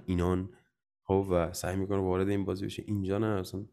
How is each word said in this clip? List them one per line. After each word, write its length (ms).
اینان، 440
خب، 280
و 220
سعی 240
می‌کنه 220
وارد 300
این 160
بازی 200
بشه. 220
اینجا 320
نه، 80
اصلاً 460